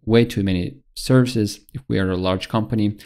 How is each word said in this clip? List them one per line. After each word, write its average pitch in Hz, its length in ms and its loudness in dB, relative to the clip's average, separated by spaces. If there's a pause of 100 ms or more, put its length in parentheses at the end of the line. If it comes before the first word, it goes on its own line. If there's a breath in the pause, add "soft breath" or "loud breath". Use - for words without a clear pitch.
way 117 180 4
too 110 180 -4
many 90 360 -2 (180)
services, 123 640 0 (140)
if - 120 -10
we 113 120 -2
are 95 120 0
a 92 60 -2
large 92 320 -2
company. 107 580 -2